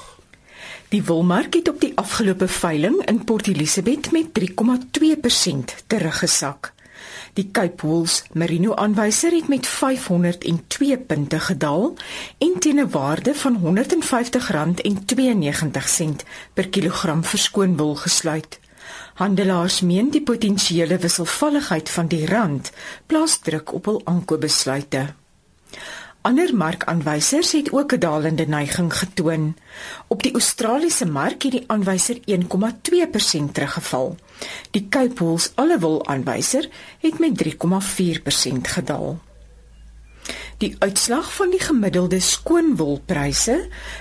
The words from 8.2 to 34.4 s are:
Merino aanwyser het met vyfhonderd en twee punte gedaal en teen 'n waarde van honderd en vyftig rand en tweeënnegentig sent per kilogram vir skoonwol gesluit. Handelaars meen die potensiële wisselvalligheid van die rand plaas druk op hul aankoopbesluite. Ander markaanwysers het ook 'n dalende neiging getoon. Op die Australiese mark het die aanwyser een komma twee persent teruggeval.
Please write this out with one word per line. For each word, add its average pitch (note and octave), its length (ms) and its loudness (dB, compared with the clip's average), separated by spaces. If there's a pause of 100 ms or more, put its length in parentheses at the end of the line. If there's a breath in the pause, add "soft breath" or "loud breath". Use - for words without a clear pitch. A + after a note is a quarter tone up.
Merino E3+ 420 2
aanwyser G#3 560 2
het E4 160 2
met C4+ 200 0
vyfhonderd F3 760 0
en E3+ 240 0
twee C#4 300 2
punte D#3 420 -2
gedaal E3 540 0 (440 loud breath)
en F4+ 220 2
teen D4 240 4
'n G#3+ 60 0
waarde D#3+ 460 0
van C4+ 200 0
honderd F#3+ 400 2
en D#4+ 80 2
vyftig B3 480 0
rand D#3+ 300 0
en G3+ 240 -2
tweeënnegentig D#3+ 840 0
sent D#3 340 -2 (300 loud breath)
per F#3+ 140 -2
kilogram E3 560 0
vir - 160 -2
skoonwol D3+ 560 2
gesluit. - 640 -2 (540 loud breath)
Handelaars F#3 680 2
meen F#3 280 4
die D4+ 140 2
potensiële F#3+ 760 2
wisselvalligheid F3+ 920 0
van E3+ 180 0
die D#3 180 0
rand F3+ 460 0 (340 loud breath)
plaas D#4 320 2
druk - 360 -4
op - 120 -4
hul G#3 180 0
aankoopbesluite. D3 1080 0 (1120 loud breath)
Ander C#4 320 4
markaanwysers E3 920 0
het D4 200 0
ook C#4+ 220 2
'n - 60 4
dalende D#3 480 2
neiging D3+ 500 0
getoon. D#3+ 580 0 (520 loud breath)
Op - 160 -2
die B3+ 80 2
Australiese B3+ 760 0
mark D#3 380 -2
het C4+ 80 0
die B3 160 -2
aanwyser G3+ 580 0
een F3+ 220 0
komma A3 340 0
twee E4+ 260 2
persent D#3 460 -2
teruggeval. C#3 600 -4 (560 loud breath)